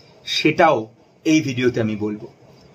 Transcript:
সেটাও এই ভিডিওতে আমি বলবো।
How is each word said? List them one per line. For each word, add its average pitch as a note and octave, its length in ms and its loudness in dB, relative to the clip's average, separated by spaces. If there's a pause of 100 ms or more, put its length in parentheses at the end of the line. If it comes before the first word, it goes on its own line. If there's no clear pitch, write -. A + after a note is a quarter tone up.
(240)
সেটাও D3+ 600 2 (380)
এই D#3 160 4
ভিডিওতে B2+ 400 -2
আমি G#2+ 160 -2
বলবো। G#2+ 320 -8 (460)